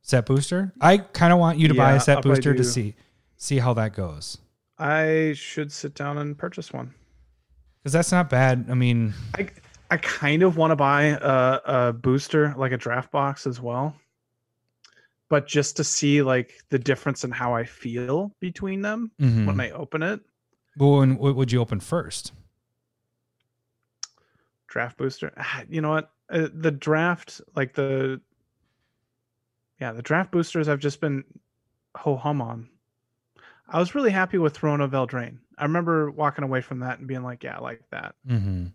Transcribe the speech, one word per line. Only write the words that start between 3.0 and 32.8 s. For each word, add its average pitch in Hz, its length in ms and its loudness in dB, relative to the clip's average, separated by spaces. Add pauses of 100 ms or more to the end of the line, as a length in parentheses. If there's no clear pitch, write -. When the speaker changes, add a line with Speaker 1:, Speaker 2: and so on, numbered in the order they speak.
Speaker 1:
see 139 220 -2
how 120 160 2
that 110 180 0
goes. 78 460 -10 (400)
Speaker 2:
I 156 560 2
should 147 360 -10
sit 143 220 -12
down 143 240 -6
and 147 180 -8
purchase 170 380 -12
one. 127 180 -12 (920)
Speaker 1:
'Cause 139 100 -4
that's 170 180 2
not 180 200 2
bad. 127 380 2
I 127 40 -2
mean 120 400 2 (220)
Speaker 2:
I, 196 120 -4 (440)
I 175 60 0
kind 156 440 0
of 180 160 4
wanna 160 180 4
buy 143 280 4
a, 135 600 2
a 123 280 2
booster, 139 640 0
like 131 140 -2
a 127 60 -2
draft 123 340 -4
box 139 340 -2
as 123 160 -6
well. 127 340 -4 (1300)
But 147 200 2
just 143 300 -2
to 156 60 -2
see, 143 380 2
like, 127 320 0 (160)
the 139 80 0
difference 135 460 -2
in 123 80 -6
how 120 240 -2
I 117 80 -2
feel 123 760 -6
between 190 440 -8
them 220 260 -6 (100)
Speaker 1:
Mm-hmm. 113 280 2
Speaker 2:
when 98 120 0
I 120 120 -6
open 151 320 -6
it. 202 180 -4 (560)
Speaker 1:
Well, 143 240 6
and 131 160 4
what 139 180 0
would 127 160 0
you 123 80 2
open 113 200 -2
first? - 520 -8 (2250)
Speaker 2:
Draft 120 300 -8
booster. - 400 -6
Ah, 131 320 -10
you 160 120 -4
know 151 100 -2
what? 156 200 -4 (180)
Uh, 160 240 -2
the 156 180 -2
draft, 156 680 -2 (160)
like, 135 180 -4
the, 135 460 -2 (1600)
yeah, 123 120 -8
the 117 100 -12
draft 175 300 0
boosters 165 360 0
I've 143 120 0
just 143 200 -4
been 139 240 -2 (720)
ho-hum 143 460 -2
on. 117 260 -10 (1040)